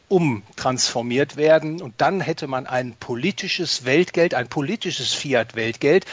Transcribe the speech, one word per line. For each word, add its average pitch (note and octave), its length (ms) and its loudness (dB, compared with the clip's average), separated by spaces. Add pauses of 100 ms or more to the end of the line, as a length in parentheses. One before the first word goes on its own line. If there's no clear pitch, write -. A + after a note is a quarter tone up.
umtransformiert B2+ 1300 0
werden. D#3 460 4
Und A#2+ 160 -12
dann E3+ 220 2
hätte D#3 260 -6
man C3+ 200 -4
ein B2+ 320 -4
politisches D3 840 -4
Weltgeld, E3+ 500 2
ein B2 140 -2
politisches D3 640 -4
Fiat-Weltgeld. A#2+ 1000 2